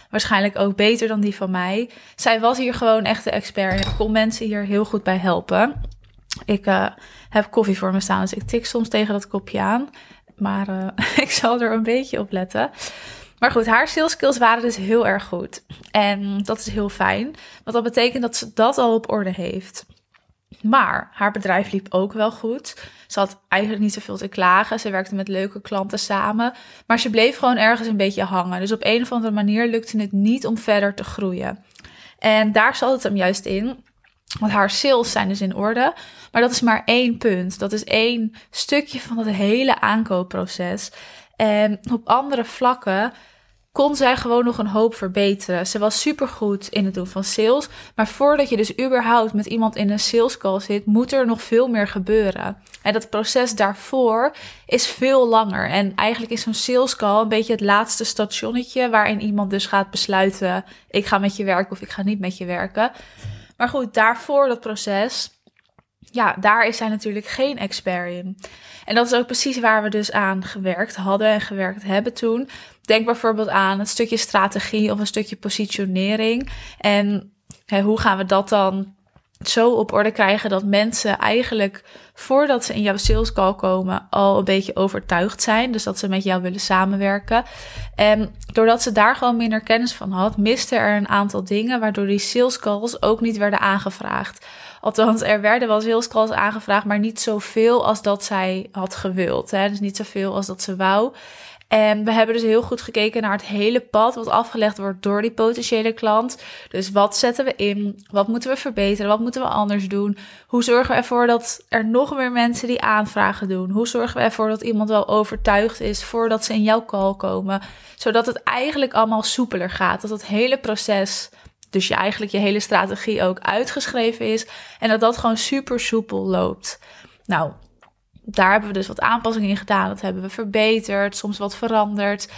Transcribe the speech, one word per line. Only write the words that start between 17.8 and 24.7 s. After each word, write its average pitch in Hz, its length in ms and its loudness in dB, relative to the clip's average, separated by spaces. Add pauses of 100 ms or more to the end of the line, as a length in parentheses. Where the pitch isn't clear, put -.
betekent 240 380 0
dat 233 140 -2
ze 226 180 -8
dat 226 240 2
al 240 160 4
op 226 180 -2
orde 196 220 -2
heeft. 185 520 -10 (760)
Maar 226 520 2
haar 208 180 0
bedrijf 196 400 0
liep 196 180 -4
ook 190 240 0
wel 220 180 0
goed. - 580 -10 (180)
Ze - 120 -4
had 196 280 -2
eigenlijk 208 360 0
niet 208 100 0
zoveel 208 240 -10
te 196 100 -8
klagen. 196 520 4